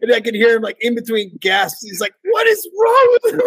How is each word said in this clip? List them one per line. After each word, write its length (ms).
and 120
I 80
can 140
hear 200
him, 60
like, 200
in 140
between 440
gasps. 440
He's 180
like, 120
What 240
is 200
wrong 460
with 100
him? 140